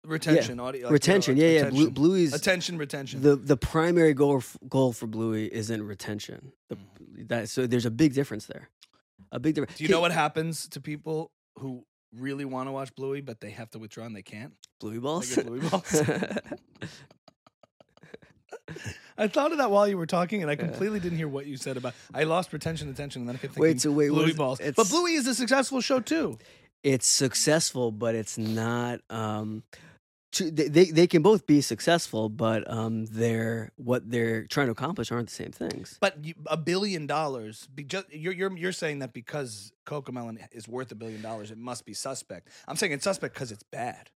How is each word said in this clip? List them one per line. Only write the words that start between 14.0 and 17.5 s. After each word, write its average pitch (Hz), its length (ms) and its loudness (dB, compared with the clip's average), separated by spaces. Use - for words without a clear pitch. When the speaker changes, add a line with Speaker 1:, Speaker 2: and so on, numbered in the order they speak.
Speaker 1:
and 113 100 -10
they 95 60 -12
can't? 107 320 -14
Speaker 2:
Bluey 107 140 -8
Speaker 1:
They 117 60 -6
Speaker 2:
balls? 156 360 -4
Speaker 1:
get 143 100 2
Bluey 120 140 -8
balls. 175 340 -2
Speaker 2:
<laughs> 151 100 6